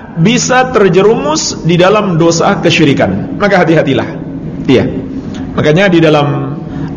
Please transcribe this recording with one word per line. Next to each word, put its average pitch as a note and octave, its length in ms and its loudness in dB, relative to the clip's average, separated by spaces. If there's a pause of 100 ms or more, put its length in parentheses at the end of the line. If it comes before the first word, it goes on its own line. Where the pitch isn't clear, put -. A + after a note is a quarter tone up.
(180)
bisa B3 560 2
terjerumus A3 880 2
di E3+ 160 2
dalam F#3+ 400 2
dosa E3 400 2
kesyirikan. C3+ 800 0
Maka G3 240 2
hati-hatilah. D3 460 0 (580)
Iya. A#2 160 4 (720)
Makanya D#3 320 2
di E3+ 160 4
dalam C#3+ 560 0 (380)